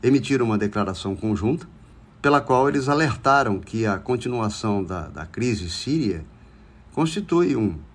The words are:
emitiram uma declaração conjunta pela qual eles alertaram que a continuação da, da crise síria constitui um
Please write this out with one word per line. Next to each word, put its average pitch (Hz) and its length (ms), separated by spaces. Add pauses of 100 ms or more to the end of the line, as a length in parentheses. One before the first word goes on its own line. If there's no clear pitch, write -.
emitiram 127 420
uma 107 120
declaração 101 580
conjunta 110 500 (560)
pela 143 200
qual 131 260
eles 143 220
alertaram 139 680
que 110 280
a 98 120
continuação 113 840
da, 87 240
da 76 180
crise 107 440
síria 107 560 (680)
constitui 170 640
um 101 220 (180)